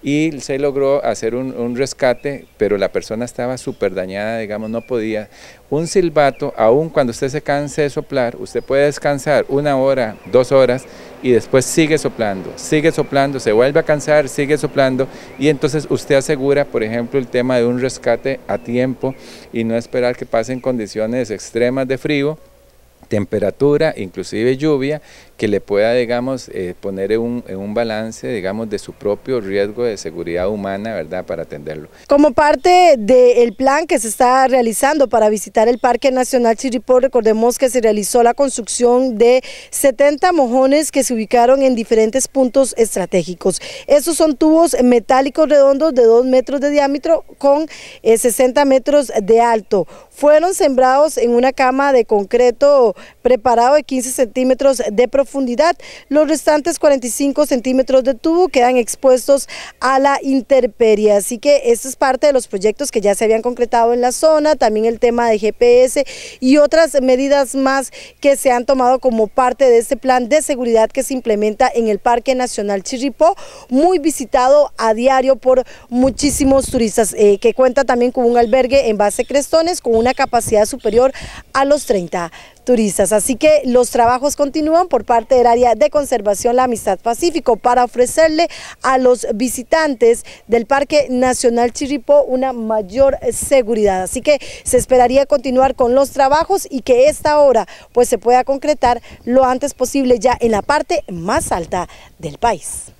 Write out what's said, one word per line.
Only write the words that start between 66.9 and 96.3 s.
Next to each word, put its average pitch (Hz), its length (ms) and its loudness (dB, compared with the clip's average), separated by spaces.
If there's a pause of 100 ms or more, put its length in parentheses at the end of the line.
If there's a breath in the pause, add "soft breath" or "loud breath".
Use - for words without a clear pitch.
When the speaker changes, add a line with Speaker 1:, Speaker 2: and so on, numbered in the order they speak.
Speaker 2:
medidas 262 520 0
más 269 380 -2 (300 loud breath)
que 277 160 2
se 262 140 0
han 240 140 0
tomado 254 340 2
como 226 280 0
parte 254 380 0
de 240 140 6
este 240 180 -4
plan 254 320 0
de 302 120 2
seguridad 233 480 0
que 262 140 -4
se - 100 -6
implementa 214 600 -2
en 233 160 0
el 202 100 -2
Parque 240 360 0
Nacional 202 480 -4
Chirripó, 269 520 -2 (320 loud breath)
muy 330 320 2
visitado 277 800 2
a 220 160 0
diario 262 420 2
por 254 300 0 (240 loud breath)
muchísimos 269 800 0
turistas, 226 500 -2
eh, 202 220 4
que 226 140 0
cuenta 262 300 2
también 247 300 0
con 254 100 -2
un 240 140 2
albergue 247 500 2
en 214 100 -2
base 208 280 -2
Crestones 320 560 -2
con 233 140 0
una 233 180 0
capacidad 233 520 0
superior 240 460 0 (400 loud breath)
a 269 140 0
los 285 200 0
treinta 175 460 -4 (320 loud breath)
turistas. 214 480 0
Así 220 240 -2
que 302 300 2
los 247 260 2
trabajos 247 440 0
continúan 311 520 0
por 240 180 -2
parte 233 300 2
del 247 100 4
área 240 300 4
de 294 160 0
conservación 240 640 -2
La 254 80 4
Amistad 214 340 -2
Pacífico 254 600 -2
para 247 260 2
ofrecerle 311 640 0 (340 loud breath)
a 262 160 0
los 247 380 2
visitantes 247 880 0 (240 loud breath)
del 233 180 0
Parque 285 460 0
Nacional 247 600 0
Chirripó 285 500 0
una 254 300 -2
mayor 220 640 0 (120)
seguridad. 214 720 0
Así 185 200 -6
que 294 180 2 (240 loud breath)
se - 140 0
esperaría 254 500 2
continuar 262 480 0
con 240 180 0
los 269 160 2
trabajos 302 580 0